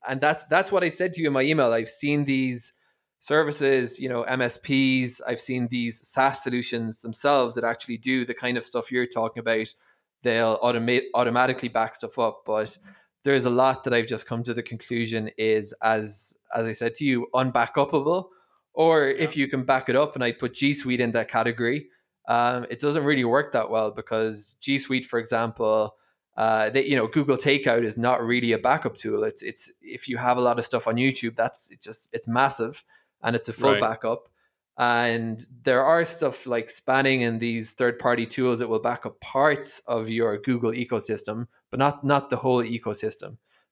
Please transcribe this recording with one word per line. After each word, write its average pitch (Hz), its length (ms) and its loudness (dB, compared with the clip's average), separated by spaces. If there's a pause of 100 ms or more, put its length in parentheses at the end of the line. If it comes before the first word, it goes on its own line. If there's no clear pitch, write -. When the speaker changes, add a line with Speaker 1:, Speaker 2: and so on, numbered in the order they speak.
Speaker 1:
and 131 140 -4
that's, 151 240 2
that's 190 260 2
what 185 140 2
I 170 40 2
said 180 260 -2
to 175 60 -6
you 160 80 2
in 143 40 2
my 135 100 2
email. 139 300 4
I've 113 160 0
seen 147 380 0
these 131 480 -2 (460)
services, 143 800 2
you 135 100 -6
know, 123 140 -2
M 127 180 -2
S 120 180 -2
Ps, 131 640 2
I've 120 180 -4
seen 127 320 -2
these 117 340 -2
saas 131 340 2
solutions 120 640 -4
themselves 123 540 0
that 117 80 -2
actually 117 320 -4
do 127 280 -2
the 120 80 -6
kind 123 240 -4
of 113 80 -4
stuff - 280 -6
you're 123 160 0
talking 113 320 -4
about. 113 340 -2 (480)
They'll 113 380 2
automate, 120 540 2
automatically 127 540 2
back 113 280 -2
stuff - 240 -10
up, 113 260 -2
but 107 320 -2 (460)
there's 135 200 2
a 123 60 2
lot 131 340 4
that 123 80 -4
I've 117 140 2
just 113 220 -6
come 117 160 -4
to 120 100 -4
the 117 80 -4
conclusion 113 760 -4
is, 110 460 0
as, 107 540 -2 (180)
as 113 140 -2
I 110 40 -4
said 117 220 -2
to 151 100 -6
you, 123 300 0
unbackupable. 139 920 0 (440)
Or 160 360 4
if 156 280 0
Speaker 2:
Yeah. 147 60 2
Speaker 1:
you 135 60 0
can 135 160 -2
back 131 240 2
it 123 80 4
up, 147 180 2
and 127 80 -4
I 120 80 2
put 120 240 -4
G 139 180 2
Suite 127 280 0
in 120 100 0
that 113 180 0
category, 120 600 -2 (400)
um, 120 420 0
it 117 80 -10
doesn't 147 240 0
really 139 220 2
work 120 280 2
that 113 160 0
well 110 220 0
because 110 680 -4
G 135 180 0
Suite, 131 260 -2
for - 140 -4
example, 113 800 0 (400)
uh, 110 340 2
they, 135 140 2
you 143 100 0
know, 113 140 2
Google 139 280 2
Takeout 139 460 2
is 104 140 -2
not 120 280 2
really 120 280 2
a 110 60 2
backup 131 360 0
tool. 107 300 -2
It's, - 180 -4
it's, - 300 -6 (100)
if - 260 -12
you 123 100 -4
have 123 180 2
a 123 40 2
lot 120 160 4
of 117 80 -2
stuff - 220 -2
on 113 80 2
YouTube, 123 400 0
that's, - 380 -2
it - 100 -20
just, - 300 -10
it's 117 160 -6
massive 120 560 0 (360)
and 117 140 0
it's 117 140 -4
a 113 40 -4
full 135 200 2
Speaker 2:
Right. 104 80 2
Speaker 1:
backup. 113 480 -4 (480)
And 117 680 0 (200)
there 131 200 4
are 165 200 4
stuff 156 420 -4
like 120 240 -2
Spanning 135 540 2
and 117 160 0
these 117 320 -4
third-party 120 540 0
tools 123 340 0
that 120 80 -4
will 113 100 0
back 117 260 -4
up 110 140 -12
parts 143 720 0
of 113 200 -2
your 113 300 0
Google 120 320 0
ecosystem, 113 800 -4 (220)
but 131 100 -2
not, 143 240 2
not 139 260 2
the 123 60 0
whole 127 260 2
ecosystem. 110 760 -6 (340)